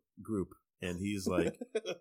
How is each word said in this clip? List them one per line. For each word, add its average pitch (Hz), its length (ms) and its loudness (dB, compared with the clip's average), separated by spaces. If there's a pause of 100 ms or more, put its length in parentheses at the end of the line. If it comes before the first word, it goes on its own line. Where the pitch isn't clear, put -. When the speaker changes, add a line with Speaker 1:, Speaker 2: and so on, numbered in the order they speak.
(240)
Speaker 1:
group, 98 260 0 (320)
and 90 160 -2
he's, 101 300 0
like, 90 280 4 (200)
Speaker 2:
<laughs> - 0 - (260)